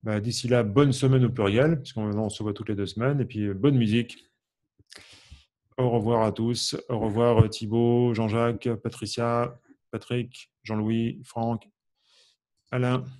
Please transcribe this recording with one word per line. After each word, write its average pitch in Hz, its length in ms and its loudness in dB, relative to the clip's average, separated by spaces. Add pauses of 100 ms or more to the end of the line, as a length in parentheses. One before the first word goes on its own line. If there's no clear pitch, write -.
Bah, 107 160 -2
d'ici 120 300 -6
là, 120 140 4
bonne 135 280 4
semaine 131 340 4
au 113 40 2
pluriel, 127 520 2
puisqu'on, 107 360 -6
on 107 120 -2
se - 140 -10
voit 107 100 -4
toutes 107 160 -10
les 104 60 -2
deux 101 100 -4
semaines. 127 360 -2
Et 113 40 0
puis, 107 220 -4
euh, 98 60 -4
bonne 131 240 2
musique. 117 400 2 (1600)
Au 127 120 2
revoir 117 340 2
à 107 80 2
tous. 117 440 -2 (140)
Au 117 100 -2
revoir, 110 460 4
euh, - 20 -4
Thibaut, 117 680 2
Jean-Jacques, 113 600 -2
Patricia, 117 840 -4 (320)
Patrick, 120 640 -8 (120)
Jean-Louis, 113 600 -4
Franck, 117 440 -6 (1040)
Alain. 123 340 0 (140)